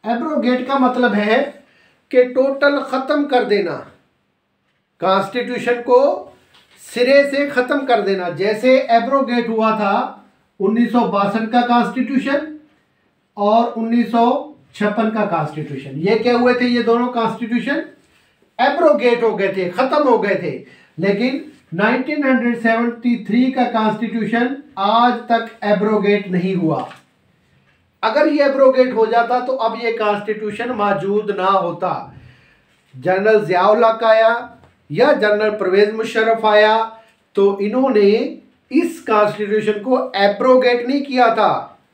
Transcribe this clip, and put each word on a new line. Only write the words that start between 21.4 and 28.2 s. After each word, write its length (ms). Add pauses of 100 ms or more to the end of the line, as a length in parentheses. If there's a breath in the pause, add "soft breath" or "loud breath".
नाइनटीन 500
हंड्रेड 380
सेवेंटी 640
थ्री 260
का 200
कॉन्स्टिट्यूशन 880 (200)
आज 360 (160)
तक 200 (140)
एब्रोगेट 640
नहीं 280
हुआ। 340 (1120)
अगर 240